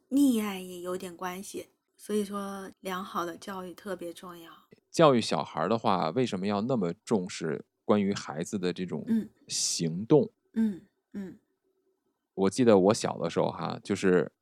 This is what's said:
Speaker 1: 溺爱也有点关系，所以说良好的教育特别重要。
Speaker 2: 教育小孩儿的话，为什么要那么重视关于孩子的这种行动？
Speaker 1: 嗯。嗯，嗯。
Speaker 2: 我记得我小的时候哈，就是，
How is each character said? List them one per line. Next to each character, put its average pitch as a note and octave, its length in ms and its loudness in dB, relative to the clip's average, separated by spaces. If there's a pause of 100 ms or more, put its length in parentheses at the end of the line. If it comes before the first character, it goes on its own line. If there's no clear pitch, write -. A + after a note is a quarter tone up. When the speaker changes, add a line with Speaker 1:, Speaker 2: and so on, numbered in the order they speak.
(100)
Speaker 1:
溺 C4 300 4
爱 G3+ 200 -6
也 F#3 200 -14
有 F3+ 160 -6
点 F#3 180 -12
关 F3+ 280 -10
系， - 240 -12 (300)
所 - 180 -8
以 G#2+ 100 0
说 G3 460 -10 (100)
良 F#3 240 -6
好 F3 220 -4
的 E3 100 -10
教 F#3+ 300 -12
育 E3+ 80 -14
特 F#3+ 220 -10
别 E3+ 180 -10
重 F3 240 -16
要。 E3 120 -20 (400)
Speaker 2:
教 D3+ 240 8
育 A#2 60 4
小 E2+ 220 0
孩 - 180 -6
儿 E2 80 2
的 A2+ 80 2
话， F#2 340 0
为 B2 140 0
什 G#2+ 140 -4
么 F#2 80 -4
要 G#2 160 0
那 B2+ 140 0
么 F2 180 0 (100)
重 F#2 240 0
视 - 380 -6 (180)
关 G#2 160 2
于 G2 140 0
孩 D#2 280 -8
子 G2 160 -6
的 F2+ 140 -2
这 F#2 140 -6
种 D#2 180 -8 (440)
行 E2+ 580 -2
动？ D3 240 4 (240)
Speaker 1:
嗯。 A3 260 0 (320)
嗯， F#3+ 200 -10
嗯。 - 60 -20 (960)
Speaker 2:
我 G2 140 0
记 B2+ 160 2
得 A2 140 10
我 F#2+ 160 6
小 - 240 -2
的 E2+ 100 -4
时 F2+ 120 -2
候 E2 100 2
哈， E2+ 320 -6
就 G2+ 120 -2
是， F2+ 480 4